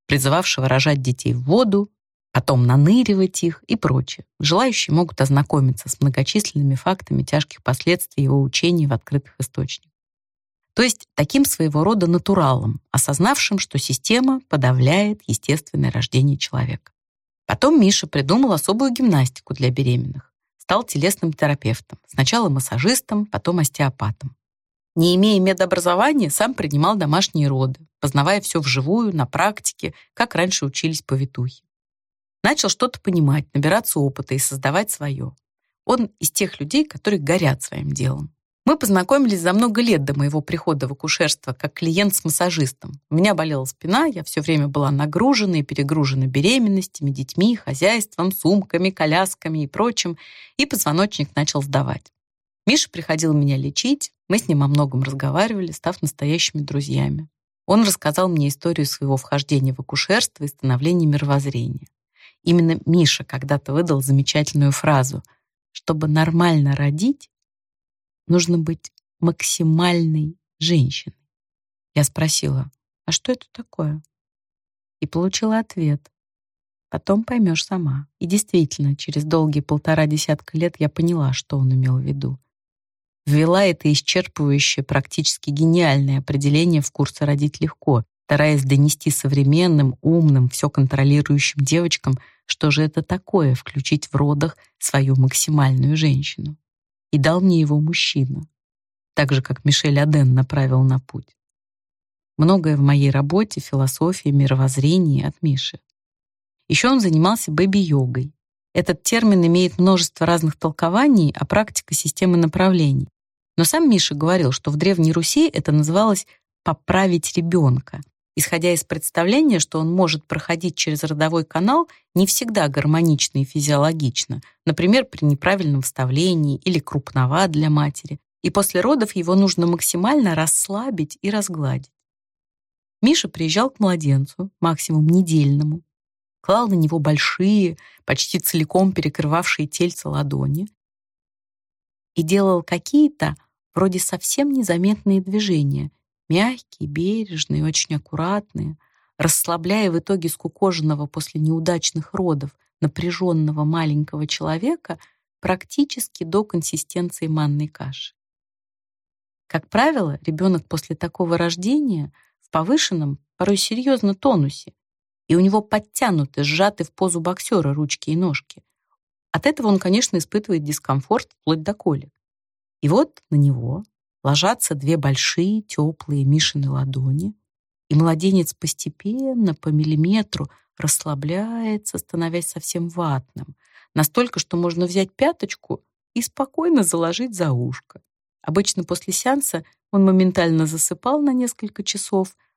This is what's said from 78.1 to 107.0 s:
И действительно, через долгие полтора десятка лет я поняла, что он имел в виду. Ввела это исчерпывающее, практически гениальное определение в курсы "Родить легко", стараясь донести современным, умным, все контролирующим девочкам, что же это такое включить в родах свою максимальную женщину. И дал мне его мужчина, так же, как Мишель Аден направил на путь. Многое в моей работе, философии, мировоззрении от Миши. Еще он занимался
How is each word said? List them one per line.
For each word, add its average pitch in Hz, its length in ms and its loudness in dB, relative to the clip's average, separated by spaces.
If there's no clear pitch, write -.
И 190 80 -8
действительно, 165 680 0
через 147 300 -6
долгие 156 340 0
полтора 156 480 0
десятка 151 500 -4
лет 170 220 -2
я 151 100 0
поняла, 165 440 0
что - 260 -6
он 131 160 2
имел 131 240 0
в - 20 -2
виду. 135 380 -6
Ввела 160 360 4
это 170 280 2
исчерпывающее, 143 880 0
практически - 720 -4
гениальное 143 640 2
определение 143 640 2
в - 100 -8
курсы - 340 -4
"Родить 147 360 -2
легко", 143 440 0
стараясь 147 380 2
донести 143 480 2
современным, 143 880 2
умным, 151 480 4
все - 220 -4
контролирующим 143 920 2
девочкам, 156 540 0
что - 240 0
же 143 100 2
это 156 220 -2
такое 175 500 0
включить - 540 -4
в - 80 -4
родах 147 420 0
свою 135 360 0
максимальную 135 800 2
женщину. 147 640 -2
И 151 60 2
дал 156 220 2
мне 180 220 4
его 147 180 2
мужчина, 147 640 -2
так 143 180 -2
же, 131 100 2
как - 220 -8
Мишель 143 360 2
Аден 143 340 4
направил 131 500 2
на 131 160 2
путь. - 380 -14
Многое 160 380 4
в 139 60 2
моей 139 280 4
работе, 147 520 0
философии, 143 680 -2
мировоззрении 139 920 2
от 147 180 -8
Миши. 135 380 -2
Еще 240 240 2
он 269 80 4
занимался 175 520 2